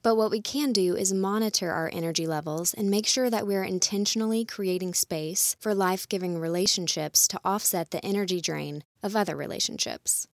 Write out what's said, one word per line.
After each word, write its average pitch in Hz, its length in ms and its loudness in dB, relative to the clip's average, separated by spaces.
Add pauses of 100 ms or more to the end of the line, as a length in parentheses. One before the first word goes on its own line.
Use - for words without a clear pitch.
But 226 160 4
what 220 140 4
we 214 100 0
can 269 320 0
do 185 240 4
is 190 160 2
monitor 196 600 2
our 165 200 -2
energy 165 340 -2
levels 160 460 -2
and 208 160 0
make 214 180 2
sure 254 240 2
that 214 160 0
we're 196 180 0
intentionally 208 800 0
creating 185 500 -4
space 160 640 -2
for 214 160 0
life-giving 185 640 0
relationships 165 880 0
to - 160 -4
offset 190 460 0
the - 140 -4
energy 190 360 0
drain 151 440 -4 (180)
of 208 140 -2
other 190 180 0
relationships. - 1000 -4